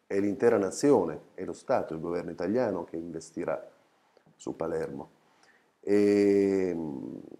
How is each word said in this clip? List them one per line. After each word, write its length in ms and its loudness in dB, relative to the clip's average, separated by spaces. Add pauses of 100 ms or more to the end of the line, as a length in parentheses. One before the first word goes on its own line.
è 120 -2
l'intera 380 4
nazione, 600 2 (160)
è 100 -8
lo 80 -8
Stato, 400 -2
il 60 -6
governo 320 -4
italiano 520 -2
che 140 -12
investirà 640 -8 (720)
su 200 -10
Palermo. 640 -8 (640)
E, 960 4 (640)